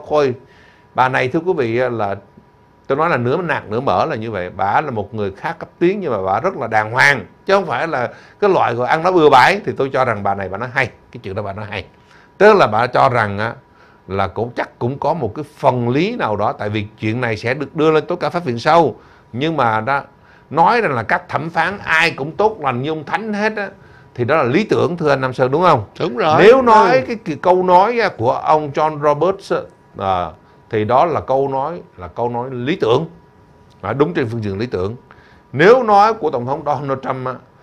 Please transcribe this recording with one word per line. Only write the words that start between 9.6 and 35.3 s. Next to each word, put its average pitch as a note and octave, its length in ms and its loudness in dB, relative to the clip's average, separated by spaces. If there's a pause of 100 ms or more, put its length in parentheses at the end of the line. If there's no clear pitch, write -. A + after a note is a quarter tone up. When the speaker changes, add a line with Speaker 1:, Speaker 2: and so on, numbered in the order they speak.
Speaker 1:
Thì C3+ 120 -2
tôi C3+ 160 -2
cho C3 120 2
rằng G#2 180 -2
bà G2 120 -2
này G2 140 -6
bà F#2+ 80 -8
nói B2 160 -8
hay, C3+ 160 0 (220)
cái B2 120 -16
chuyện F#2+ 120 -10
đó G#2+ 60 -4
bà G2 120 -8
nói G#2 160 -12
hay. G#2 160 -8 (520)
Tức G#3+ 160 8
là D#3+ 140 6
bà A2 200 2
cho C3+ 220 2
rằng G#2+ 300 0
á, A2+ 140 -6 (540)
là F#2+ 200 -2
cũng A2 280 -6
chắc - 240 -8
cũng B2+ 200 -4
có C#3+ 140 -2
một B2+ 220 -6
cái D3+ 100 -10 (120)
phần B2 320 0
lý F3 260 0
nào B2 200 -4
đó, G#2+ 180 -2
tại G#2+ 160 -8
vì G#2 180 -4 (120)
chuyện A2 220 -2
này A2+ 160 -2
sẽ A#2 160 -4
được C#3 220 -8
đưa D#3+ 160 2
lên D3+ 140 2
tối F3 160 -4
cao D3+ 80 -2
pháp F3 160 -6
viện A#2+ 140 -4
sau. D#3 360 4 (380)
Nhưng D3+ 240 -4
mà A2 240 0
đã C3+ 220 -2 (460)
nói G3 320 2
rằng E3 120 -2
là A#2 100 -2
các - 260 -4
thẩm C#3 200 -4
phán F3 280 -2
ai E3 340 0
cũng C#3+ 240 -8
tốt A3 240 0
lành C3 220 -2
như C#3+ 80 -4
ông D#3 140 -6
Thánh G#3+ 300 -6
hết G#3+ 220 -2
á, G3+ 140 -8 (460)
thì A#2+ 100 -2
đó C#3+ 120 0
là D3 60 2
lý C3+ 200 2
tưởng, C#3 340 0
thưa D3+ 120 -2
anh C3+ 120 2
Nam B2+ 120 -4
Sơn, B2+ 180 0
đúng D#3 100 0
không? D3+ 220 4 (160)
Speaker 2:
Đúng A3 180 -4
rồi. E3 220 2
Speaker 1:
Nếu B3 220 8
nói A3 300 6
Speaker 2:
Ừ. C4 160 2
Speaker 1:
cái, A#3 80 -4 (100)
cái D#3 160 -4
câu F#3 220 4
nói F#3+ 360 4
á, G3+ 180 0
của A#2+ 140 0
ông D3+ 400 0
John D#3 300 -2
Roberts D3+ 520 0
á, - 60 -2 (380)
à, F#2 340 -2 (380)
thì G#2+ 160 0
đó B2+ 200 4
là D3 160 -2
câu C3+ 260 0
nói, C#3+ 340 -6 (160)
là F2+ 100 -14
câu A#2 220 -6
nói A#2+ 220 -6
lý B2+ 240 -4
tưởng, C3+ 300 2 (760)
à, G2 120 -4
đúng D3+ 200 0
trên D3 140 -2
phương A2 160 -6
diện G2 140 -4
lý A2+ 80 -4
tưởng. G#2 300 -4 (580)